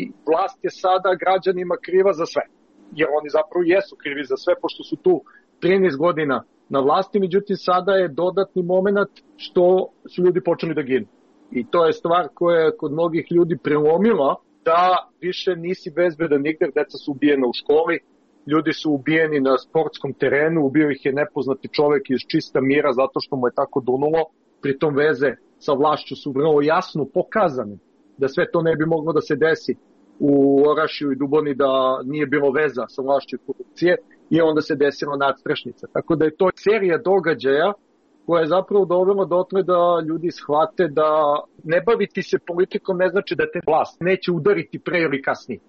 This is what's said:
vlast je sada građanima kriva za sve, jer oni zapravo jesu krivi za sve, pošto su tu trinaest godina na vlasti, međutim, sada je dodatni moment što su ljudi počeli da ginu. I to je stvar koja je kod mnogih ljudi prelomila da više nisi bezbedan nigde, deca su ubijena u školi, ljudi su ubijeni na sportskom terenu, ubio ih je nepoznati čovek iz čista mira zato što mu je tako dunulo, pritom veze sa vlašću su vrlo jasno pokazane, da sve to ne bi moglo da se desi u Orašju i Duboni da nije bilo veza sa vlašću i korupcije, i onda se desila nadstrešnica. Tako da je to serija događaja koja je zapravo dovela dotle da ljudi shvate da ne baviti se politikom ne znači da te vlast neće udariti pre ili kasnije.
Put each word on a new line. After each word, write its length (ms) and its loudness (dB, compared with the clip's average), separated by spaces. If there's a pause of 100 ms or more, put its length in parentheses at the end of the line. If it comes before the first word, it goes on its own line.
(280)
vlast 360 0
je 60 -2
sada 400 0 (120)
građanima 540 0 (100)
kriva 260 4
za 140 -2
sve, 160 -4 (500)
jer 160 -2 (100)
oni 180 -8
zapravo 300 0
jesu 360 0
krivi 220 -8
za 120 -4
sve, 260 0
pošto 220 -8
su 120 -10
tu 180 2 (460)
trinaest 380 2
godina 460 -2 (240)
na 120 0
vlasti, 400 2
međutim, 360 -2
sada 360 0
je 160 2
dodatni 540 -2
moment 500 0 (240)
što 520 2 (240)
su 100 -4
ljudi 180 2
počeli 340 -2
da 80 -4
ginu. 240 -2 (440)
I 200 -4
to 160 2
je 60 2
stvar 420 -2
koja 260 2
je 160 2
kod 160 -6
mnogih 380 -2
ljudi 320 0
prelomila 760 2 (280)
da 460 2 (100)
više 360 -4
nisi 340 -8
bezbedan 520 0
nigde, 320 -2
deca 300 -2
su 80 -8
ubijena 340 2
u 60 -2
školi, 460 0 (480)
ljudi 260 -2
su 200 -4
ubijeni 480 0
na 180 2
sportskom 540 -4
terenu, 540 0
ubio 240 2
ih 160 -6
je 60 -2
nepoznati 560 -4
čovek 420 0
iz 100 0 (100)
čista 300 -2
mira 320 2
zato 280 -2
što 160 -8
mu 100 -2
je 80 -2
tako 260 -2
dunulo, 420 0 (400)
pritom 340 -2
veze 340 2 (280)
sa 140 -2
vlašću 440 0
su 160 -10
vrlo 300 2
jasno 420 0 (100)
pokazane, 640 -2 (420)
da 100 0
sve 240 -2
to 100 0
ne 140 2
bi 100 0
moglo 260 -2
da 80 2
se 160 -2
desi 380 0 (440)
u 500 4
Orašju 440 -2
i 40 -4
Duboni 380 0
da 500 0
nije 220 -4
bilo 240 0
veza 380 -2
sa 140 -10
vlašću 340 -2
i 100 -14
korupcije, 500 -2 (340)
i 100 4
onda 200 2
se 160 -4
desila 400 -2
nadstrešnica. 760 -4
Tako 240 -2
da 80 0
je 120 -2
to 180 2
serija 440 0
događaja 720 0 (540)
koja 140 2
je 60 2
zapravo 380 2
dovela 400 2
dotle 380 -2
da 460 2
ljudi 220 -4
shvate 580 -2
da 200 0 (560)
ne 160 0
baviti 420 -2
se 240 -2
politikom 520 0
ne 100 2
znači 260 -2
da 180 -2
te 140 -6
vlast 340 0
neće 320 -2
udariti 460 0
pre 220 -4
ili 220 -2
kasnije. 460 -6